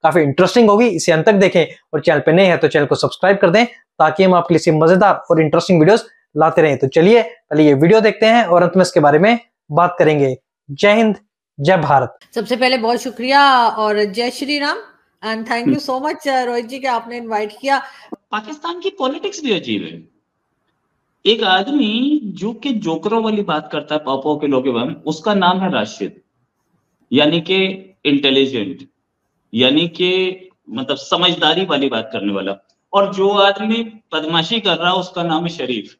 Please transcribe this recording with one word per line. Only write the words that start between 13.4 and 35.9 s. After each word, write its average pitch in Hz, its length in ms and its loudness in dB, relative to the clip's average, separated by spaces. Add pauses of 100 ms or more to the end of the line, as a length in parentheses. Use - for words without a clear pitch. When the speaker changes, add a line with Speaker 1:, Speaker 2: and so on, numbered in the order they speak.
Speaker 2:
और 214 360 -2
जय 233 260 -4
श्री 285 280 -6
राम 294 200 -4 (460)
and 220 240 -8
thank 240 260 -2
you 277 160 -6
so 262 120 -4
much, 302 180 -6
uh, 262 260 -2
रोहित 240 200 -4
जी, 262 120 -12
कि 262 80 -8
आपने 233 300 -6
invite 214 440 -6
किया। 269 220 -2 (480)
Speaker 3:
पाकिस्तान 220 500 -10
की 381 100 -6
politics 320 540 -6
भी 202 160 -2
अजीब 110 220 -6
है। 82 340 -18 (1160)
एक 226 100 -2
आदमी 233 840 0
जो 196 280 -8
कि 269 200 -8
जोकरों 208 520 -4
वाली 214 180 -2
बात 156 300 -6
करता 151 220 -8
है, 151 60 -4
पापाओं 139 360 -4
के 151 100 -6
लोगे 131 240 0
वाम, 117 260 -4 (100)
उसका 202 280 -4
नाम 185 260 0
है 185 120 -4
राशिद, - 480 -8 (920)
यानी 151 280 2
कि 190 180 -2 (460)
intelligent, 135 840 -2 (680)
यानी 139 340 2
कि 185 520 -4 (300)
मतलब 135 260 -8
समझदारी 170 680 -2
वाली 139 240 -2
बात 113 240 -6
करने 101 200 -6
वाला, 98 340 -8 (260)
और 196 220 0
जो 190 140 0
आदमी 214 720 -2 (140)
बदमाशी 165 460 -4
कर 175 160 -2
रहा 175 140 -2
है 185 60 -2
उसका 175 260 -6
नाम 165 200 -4
है 170 60 -4
शरीफ। 123 520 -8